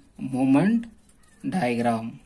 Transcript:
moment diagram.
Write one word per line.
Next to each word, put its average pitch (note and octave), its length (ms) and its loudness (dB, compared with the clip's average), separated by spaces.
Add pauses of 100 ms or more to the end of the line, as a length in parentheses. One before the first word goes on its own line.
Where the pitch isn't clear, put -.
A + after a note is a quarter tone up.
(320)
moment C#3+ 480 4 (760)
diagram. A#2 520 -2 (200)